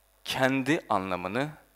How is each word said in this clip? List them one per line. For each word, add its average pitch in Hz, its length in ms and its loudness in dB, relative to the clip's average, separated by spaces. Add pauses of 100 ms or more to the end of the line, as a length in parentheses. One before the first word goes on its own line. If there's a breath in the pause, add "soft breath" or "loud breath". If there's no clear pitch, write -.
(240)
kendi 131 560 2 (100)
anlamını 95 600 -2 (260)